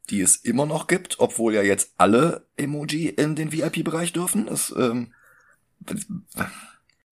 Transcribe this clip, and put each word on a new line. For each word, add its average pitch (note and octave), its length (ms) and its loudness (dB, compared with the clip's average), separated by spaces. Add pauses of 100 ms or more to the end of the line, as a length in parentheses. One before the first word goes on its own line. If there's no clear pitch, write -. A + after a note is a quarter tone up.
die G#2 120 -2
es F2+ 140 4
immer B2+ 300 0
noch D#3 220 -4
gibt, F3+ 320 -2
obwohl A2+ 360 2
ja G#2 80 4
jetzt G2 340 2
alle A#2 500 4 (100)
Emoji D3 500 -4
in D3+ 280 0
den D#3 160 -4
V-I-P-Bereich D#3+ 640 -4
dürfen. F3+ 340 -2
Das, - 300 -4
ähm, A#2+ 360 -2 (2000)